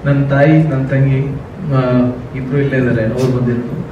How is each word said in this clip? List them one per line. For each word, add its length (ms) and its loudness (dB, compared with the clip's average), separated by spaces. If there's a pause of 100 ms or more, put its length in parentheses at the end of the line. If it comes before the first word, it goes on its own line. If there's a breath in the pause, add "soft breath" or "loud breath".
ನನ್ನ 240 2
ತಾಯಿ, 340 4
ನನ್ನ 240 0
ತಂಗಿ, 500 0 (380)
ಆ, 60 2 (560)
ಇಬ್ರು 220 -2
ಇಲ್ಲೇ 180 0
ಇದ್ದಾರೆ, 280 0
ಅವ್ರು 340 0
ಬಂದಿರೋದು 540 -2